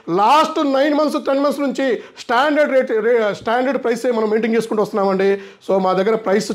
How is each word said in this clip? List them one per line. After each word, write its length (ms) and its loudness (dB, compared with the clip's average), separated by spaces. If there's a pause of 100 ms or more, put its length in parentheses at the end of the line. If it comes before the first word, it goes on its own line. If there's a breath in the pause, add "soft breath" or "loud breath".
లాస్ట్ 640 2
నైన్ 200 2
మంత్స్, 320 0
టెన్ 140 0
మంత్స్ 200 0
నుంచి 440 -2 (160 loud breath)
స్టాండర్డ్ 520 0
రేట్, 200 2
రే-, 420 0
స్టాండర్డ్ 500 -2
ప్రైసే 280 -2
మనం 180 -2
మెయింటైన్ 260 0
చేసుకుంటూ 280 0
వస్తున్నామండి. 580 0 (280 loud breath)
So, 80 2
మా 160 0
దగ్గర 220 0
ప్రైస్ 400 -2